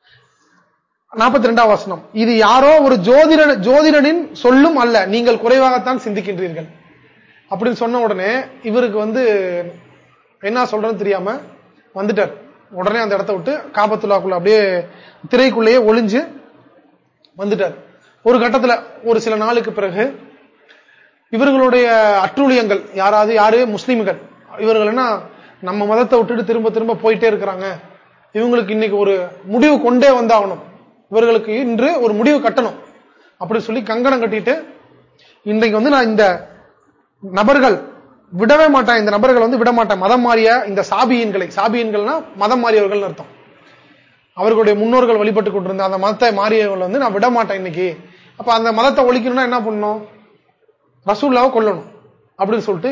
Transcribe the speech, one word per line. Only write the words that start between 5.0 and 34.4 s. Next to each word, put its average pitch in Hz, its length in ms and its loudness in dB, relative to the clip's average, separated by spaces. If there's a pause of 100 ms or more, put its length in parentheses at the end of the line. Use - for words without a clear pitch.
நீங்கள் 233 340 0
குறைவாகத்தான் 254 640 2
சிந்திக்கின்றீர்கள்" 180 640 -8 (800)
அப்படின்னு 214 220 -4
சொன்ன 233 280 -4
உடனே 208 400 -2 (220)
இவருக்கு 220 360 -2
வந்து 220 240 -2 (1160)
என்ன 233 240 -2
சொல்றதுன்னு 220 320 -4
தெரியாம 202 420 -4 (560)
வந்துட்டார். 202 380 -4 (380)
உடனே 196 280 -4
அந்த 214 160 -2
இடத்த 196 180 -4
விட்டு 196 240 -6 (160)
காபத்துல்லாக்குள்ள 208 580 -2
அப்படியே 196 320 2 (680)
திரைக்குள்ளேயே 240 520 2
ஒளிஞ்சு 220 380 2 (1160)
வந்துட்டார். 190 360 -4 (480)
ஒரு 247 160 2
கட்டத்துல, 233 440 0 (220)
ஒரு 226 160 0
சில 220 160 -4
நாளுக்கு 226 360 -2
பிறகு 208 480 -4 (1120)
இவர்களுடைய 254 560 2 (400)
அட்டூழியங்கள், 226 680 0
யாராவது, 208 400 2
யாரு, 220 320 4
முஸ்லிம்கள், 214 520 -4 (400)
இவர்கள் 220 280 0
என்ன 226 340 -2 (400)
நம்ம 196 240 -6
மதத்தை 226 340 0
விட்டுட்டு 226 260 -2
திரும்ப 220 260 -2
திரும்ப 226 240 -4
போயிட்டே 220 380 0
இருக்கிறாங்க, 190 340 -6 (640)
இவங்களுக்கு 233 380 -2
இன்னைக்கு 214 260 -2
ஒரு 196 320 -2 (160)
முடிவு 240 360 2
கொண்டே 247 280 2
வந்தாகணும், 220 540 0 (480)
இவர்களுக்கு 220 500 0
இன்று 247 400 0
ஒரு 233 120 0
முடிவு 240 360 2
கட்டணும் 220 300 -4 (640)
அப்படின்னு 196 260 -6
சொல்லி 226 160 -6
கங்கணம் 240 400 -2
கட்டிட்டு, 226 420 -4 (800)